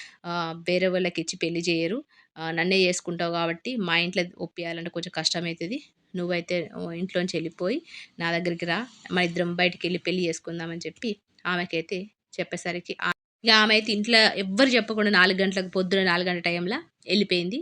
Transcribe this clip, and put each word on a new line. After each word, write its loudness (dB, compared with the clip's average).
ఆహ్, -4
వేరే 2
వాళ్ళకి 0
ఇచ్చి -6
పెళ్లి -2
చేయరు. 0
ఆహ్, -6
నన్నే 2
చేసుకుంటావు 0
కాబట్టి -2
మా 0
ఇంట్లో 0
ఒప్పియాలంటే -8
కొంచెం -8
కష్టమవుతుంది. -4
నువ్వైతే, -2
ఆహ్, -6
ఇంట్లోంచి -2
వెళ్ళిపోయి -2
నా 0
దగ్గరికి -2
రా, 0
మన 2
ఇద్దరం -2
బయటికి 0
వెళ్ళి -2
పెళ్లి 0
చేసుకుందాం" -6
అని -10
చెప్పి -6
ఆమెకైతే -2
చెప్పేసరికి -6
ఆ-, -2
ఇక 4
ఆమె 6
అయితే 2
ఇంట్లో 4
ఎవ్వరు 4
చెప్పకుండా 2
నాలుగు 6
గంటలకు, 0
పొద్దున 2
నాలుగు 2
గంటల -2
టైంలో -2
వెళ్ళిపోయింది. 0